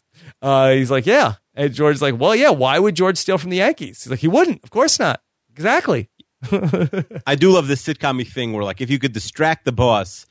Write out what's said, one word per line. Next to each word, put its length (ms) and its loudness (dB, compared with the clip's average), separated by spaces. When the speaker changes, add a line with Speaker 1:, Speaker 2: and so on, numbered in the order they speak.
Speaker 1:
Uh, 280 4
he's 200 2
like, 160 0
"Yeah." 280 2
And 200 -2
George's 280 0
like, 160 0
"Well, 160 2
yeah, 160 4
why 280 2
would 160 2
George 240 0
steal 200 -2
from 120 -10
the 80 -2
Yankees?" 460 -2
He's 60 -10
like, 100 -6
"He 80 2
wouldn't. 360 2
Of 60 -20
course 280 0
not." 240 -2
Exactly. 580 -2
<laughs> 80 -10
Speaker 2:
I 120 0
do 120 6
love 180 4
this 180 -2
sitcom-y 380 -4
thing 300 -8
where, 100 -4
like, 160 -6
if 80 -6
you 100 0
could 140 -4
distract 540 -2
the 60 -2
boss, 580 0